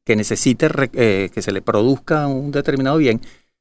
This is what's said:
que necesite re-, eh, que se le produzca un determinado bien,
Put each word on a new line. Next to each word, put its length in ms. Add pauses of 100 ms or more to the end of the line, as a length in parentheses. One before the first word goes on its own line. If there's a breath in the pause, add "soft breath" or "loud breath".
que 120
necesite 520
re-, 260
eh, 400
que 80
se 100
le 100
produzca 640
un 260
determinado 440
bien, 240 (400 soft breath)